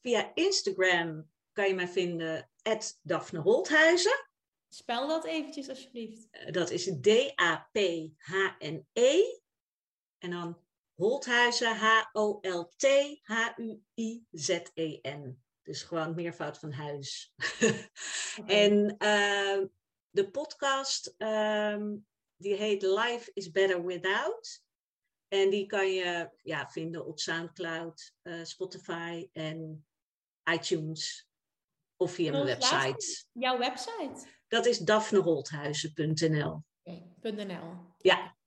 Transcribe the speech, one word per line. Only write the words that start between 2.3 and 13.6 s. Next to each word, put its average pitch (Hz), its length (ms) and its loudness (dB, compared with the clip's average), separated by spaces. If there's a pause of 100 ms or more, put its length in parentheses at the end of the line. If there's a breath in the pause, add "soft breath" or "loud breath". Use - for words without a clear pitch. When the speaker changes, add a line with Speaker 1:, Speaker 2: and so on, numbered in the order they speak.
Speaker 1:
at - 420 -2
Daphne 156 360 -4
Holthuizen. 330 880 4 (400)
Speaker 2:
Spel 247 400 -6
dat 320 180 0
eventjes, 294 440 -6
alsjeblieft. 233 640 -14
Speaker 1:
Eh, - 200 -14
dat 175 200 0
is 175 140 -2 (160)
D 233 400 4
A 165 300 0
P - 60 -2 (400)
H 190 380 -2 (100)
N 156 280 -8
E. 269 280 6 (960)
En 175 140 -8
dan 170 300 -8 (320)
Holthuizen, 240 840 2
H 220 360 4
O 214 300 0
L 180 220 -2 (120)
T - 100 0 (360)
H 226 360 -2
U 220 260 -10 (120)